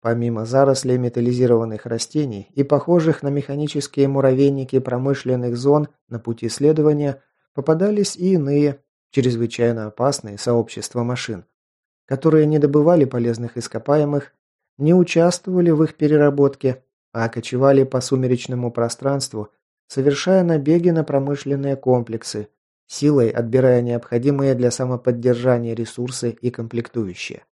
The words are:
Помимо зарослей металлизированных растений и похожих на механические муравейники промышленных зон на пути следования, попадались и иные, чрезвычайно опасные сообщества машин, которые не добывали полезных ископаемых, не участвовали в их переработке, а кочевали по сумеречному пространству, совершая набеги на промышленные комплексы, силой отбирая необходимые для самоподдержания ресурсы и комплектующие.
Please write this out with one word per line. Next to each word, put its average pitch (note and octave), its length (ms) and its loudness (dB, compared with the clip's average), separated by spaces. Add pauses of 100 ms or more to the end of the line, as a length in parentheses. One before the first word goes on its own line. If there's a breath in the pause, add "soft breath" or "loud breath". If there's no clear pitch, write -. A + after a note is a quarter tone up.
Помимо A#2 460 -4
зарослей C3 500 2
металлизированных A#2+ 880 0
растений A#2 680 -6
и C#3 80 0
похожих D#3+ 600 2
на C#3 60 -4
механические C#3+ 800 -2
муравейники C3+ 720 2
промышленных B2+ 760 -2
зон C#3+ 340 2 (200)
на A#2 100 -10
пути A#2 300 -8
следования, D3 720 0 (320 soft breath)
попадались G3 640 0
и F#3 160 0
иные, C#3+ 480 0 (300)
чрезвычайно A#2 760 0
опасные A2 500 -4
сообщества A#2+ 640 -2
машин, A#2 420 -8 (600)
которые D#3 400 4
не D3+ 120 2
добывали D3 460 4
полезных A#2+ 540 -4
ископаемых, D3 760 -2 (440)
не D3+ 160 2
участвовали F3 760 2
в D#3 140 4
их D3+ 100 -4
переработке, C#3+ 880 2 (300)
а A2+ 160 -2
кочевали C3+ 560 2
по C3 160 -2
сумеречному B2 720 -2
пространству, A#2+ 760 -4 (360)
совершая C#3+ 560 0
набеги E3+ 480 2
на D#3+ 140 0
промышленные C#3 720 -2
комплексы, A#2 720 -4 (400)
силой C#3 420 2
отбирая B2 520 2
необходимые B2 760 -2
для B2 160 0
самоподдержания A#2+ 1040 -2
ресурсы B2 540 -6
и A#2+ 200 -6
комплектующие. A2+ 1000 -8